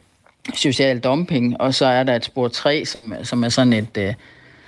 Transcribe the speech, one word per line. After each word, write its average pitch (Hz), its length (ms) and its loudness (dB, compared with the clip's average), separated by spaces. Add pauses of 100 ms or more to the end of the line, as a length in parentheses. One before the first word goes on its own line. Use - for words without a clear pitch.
(540)
social 135 460 2
dumping. 131 600 0
Og 131 140 0
så 139 120 2
er 127 160 4
der 127 140 2
et 117 80 -6
spor 123 240 -2
tre, 147 360 -2
som, - 380 -10
som 120 220 -2
er 117 40 0
sådan 123 240 4
et, 110 260 -2
øh, 101 160 -2 (540)